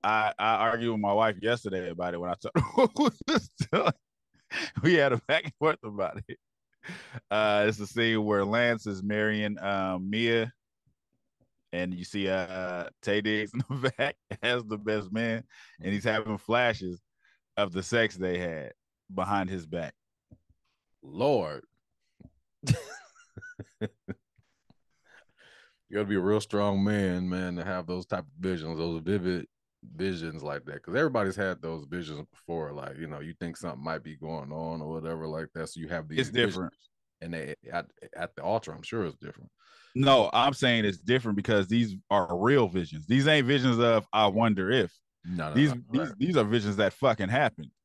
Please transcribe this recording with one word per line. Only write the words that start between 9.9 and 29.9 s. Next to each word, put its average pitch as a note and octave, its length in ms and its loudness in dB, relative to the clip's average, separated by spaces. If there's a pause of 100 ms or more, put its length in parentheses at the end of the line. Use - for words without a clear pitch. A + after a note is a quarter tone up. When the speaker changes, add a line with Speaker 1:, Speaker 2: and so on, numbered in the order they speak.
Speaker 1:
Mia, A#2 440 0 (1200)
and F2+ 200 -4
you F2+ 120 -10
see, G2+ 240 -2
uh, F#2 560 -4 (160)
Taye G#2 220 0
Diggs G#2+ 300 -2
in B2+ 160 -4
the C3 240 -2
<laughs> - 40 -14
back C#3 180 -2 (260)
as B2 240 0
the G#2+ 120 -6
best G#2 340 -2
man, A2+ 320 -2 (380)
and F#2 120 -2
he's G2+ 120 -2
having A2 320 0
flashes A2 640 0 (560)
of G2+ 160 0
the F#2 100 -2
sex A2+ 320 2
they F2+ 220 -2
had E2 340 -6 (420)
behind F#2 360 -2
his F2+ 160 -6
back. D#2+ 280 -8 (1120)
Speaker 2:
Lord. F#2 600 -2 (1040)
<laughs> B2 60 4 (3250)
You G2+ 80 -4
gotta G#2 100 0
be G#2 80 2
a F#2 60 4
real G#2 180 4
strong G2+ 460 2
man, F#2+ 420 2
man, F2+ 300 -4
to E2+ 80 -6
have F2+ 200 -4
those F2+ 200 -6
type F#2+ 180 -4
of - 20 -12 (140)
visions, E2 380 -4
those E2 240 -2
vivid F2+ 440 -2 (480)